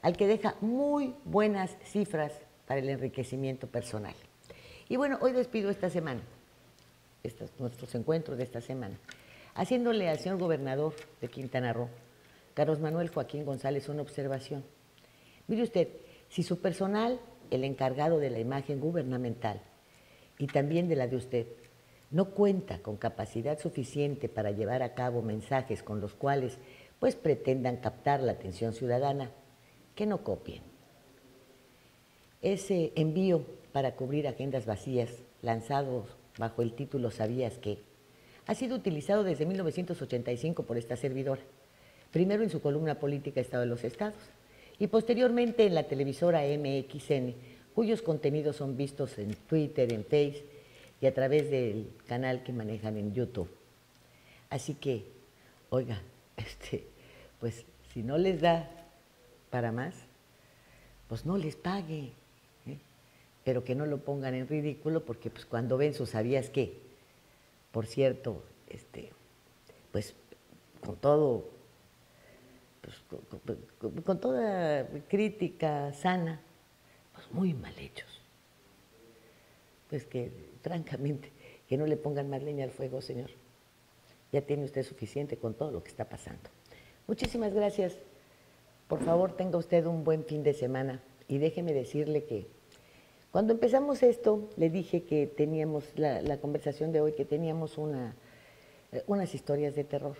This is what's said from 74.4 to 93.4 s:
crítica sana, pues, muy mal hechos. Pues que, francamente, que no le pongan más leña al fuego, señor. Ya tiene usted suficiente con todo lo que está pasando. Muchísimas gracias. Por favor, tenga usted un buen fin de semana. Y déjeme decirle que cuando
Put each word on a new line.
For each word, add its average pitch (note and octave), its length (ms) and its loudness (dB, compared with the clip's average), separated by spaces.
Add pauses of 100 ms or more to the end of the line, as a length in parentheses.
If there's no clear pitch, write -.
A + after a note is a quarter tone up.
crítica E3 840 0
sana, E3+ 460 0 (720)
pues, - 180 -20
muy F3+ 240 2
mal - 240 -10
hechos. - 420 -16 (1700)
Pues D3 160 -4
que, A#2+ 260 -4 (300)
francamente, D3 720 -4 (340)
que B2+ 80 0
no D3+ 100 0
le D3+ 120 2
pongan C#3+ 320 -4
más C3+ 120 -4
leña C#3+ 220 -4
al B2+ 80 -4
fuego, C3 300 -6
señor. B2 300 -8 (1000)
Ya C#3+ 100 2
tiene C#3+ 220 0
usted C3+ 200 -2
suficiente C#3 520 -6
con A2 200 -4
todo D3 160 -2
lo F#2+ 120 -6
que - 60 -18
está - 180 -8
pasando. - 420 -16 (580)
Muchísimas A3 460 -2
gracias. G3+ 440 2 (880)
Por D#3 160 0
favor, F3+ 320 4
tenga F3+ 220 0
usted E3 280 6
un E3 180 0
buen D#3+ 200 4
fin D3+ 200 -2
de C#3+ 100 6
semana. C3 480 -2 (260)
Y C3+ 100 0
déjeme D#3+ 360 2
decirle D3 500 0
que G#2+ 240 -6 (840)
cuando A3 220 4